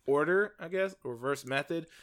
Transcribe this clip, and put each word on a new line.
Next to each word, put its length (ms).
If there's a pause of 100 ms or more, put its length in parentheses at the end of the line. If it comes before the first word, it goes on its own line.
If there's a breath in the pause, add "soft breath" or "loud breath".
order, 520
I 100
guess, 340
reverse 420
method. 400 (180 soft breath)